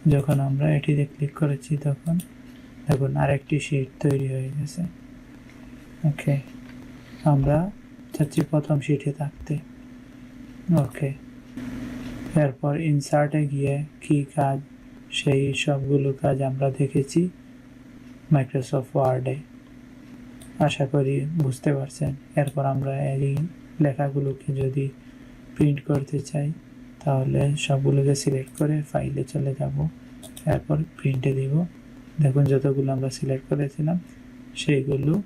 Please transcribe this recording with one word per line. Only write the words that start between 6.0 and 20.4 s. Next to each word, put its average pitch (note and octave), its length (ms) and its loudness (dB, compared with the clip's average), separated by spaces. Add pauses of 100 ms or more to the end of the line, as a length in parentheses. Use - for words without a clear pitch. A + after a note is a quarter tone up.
ওকে, C#3+ 320 2 (840)
আমরা D3+ 480 4 (420)
চাচ্ছি D3 280 0
প্রথম D3 380 2
শিটে C#3+ 320 0
থাকতে। D3 460 -6 (1200)
ওকে, C#3 360 0 (1200)
এরপর D3 440 2
ইনসার্টে D3 680 2
গিয়ে C#3 380 0 (160)
কি C#3+ 240 2 (100)
কাজ, C3+ 240 2 (520)
সেই C#3 420 2
সবগুলো C#3 680 2
কাজ C3+ 200 2
আমরা C3+ 300 0
দেখেছি C#3 580 2 (1040)
Microsoft C3 600 0
ওয়ার্ডে। C3 420 2 (1200)